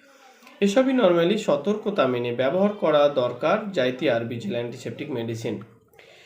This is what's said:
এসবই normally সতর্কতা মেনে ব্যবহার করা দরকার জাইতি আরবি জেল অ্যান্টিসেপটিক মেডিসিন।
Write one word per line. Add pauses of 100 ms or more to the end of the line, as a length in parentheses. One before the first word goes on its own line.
(600)
এসবই
normally
সতর্কতা
মেনে
ব্যবহার
করা
দরকার
জাইতি
আরবি
জেল
অ্যান্টিসেপটিক
মেডিসিন। (640)